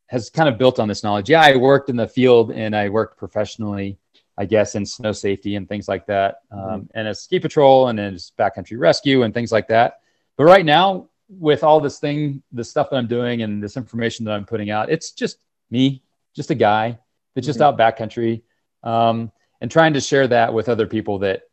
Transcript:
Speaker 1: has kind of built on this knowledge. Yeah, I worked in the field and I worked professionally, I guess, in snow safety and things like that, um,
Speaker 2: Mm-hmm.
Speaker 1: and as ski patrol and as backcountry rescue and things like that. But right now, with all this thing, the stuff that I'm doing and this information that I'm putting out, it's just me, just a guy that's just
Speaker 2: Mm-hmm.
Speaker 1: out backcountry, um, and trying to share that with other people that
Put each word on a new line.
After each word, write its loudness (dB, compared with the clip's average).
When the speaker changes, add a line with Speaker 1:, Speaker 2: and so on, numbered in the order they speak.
Speaker 1:
has -8
kind 0
of -2
built 2
on -2
this -6
knowledge. -4
Yeah, 4
I 8
worked 4
in -4
the -2
field 4
and -4
I 0
worked -4
professionally, -8
I -6
guess, 0
in -6
snow -6
safety -6
and -10
things -10
like -6
that, -2
um, -14
Speaker 2:
Mm-hmm. -10
Speaker 1:
and -6
as -10
ski -4
patrol 4
and -4
as -8
backcountry -4
rescue 2
and -2
things -6
like 0
that. 2
But 2
right 8
now, 0
with 0
all 6
this -4
thing, -4
the -8
stuff -4
that -4
I'm -2
doing -4
and -6
this -12
information -8
that -6
I'm -6
putting -6
out, -4
it's -6
just -8
me, 0
just -8
a -2
guy 0
that's -6
just -4
Speaker 2:
Mm-hmm. 2
Speaker 1:
out 2
backcountry, -4
um, -2
and -8
trying 4
to 0
share 2
that 2
with -2
other 0
people -4
that -4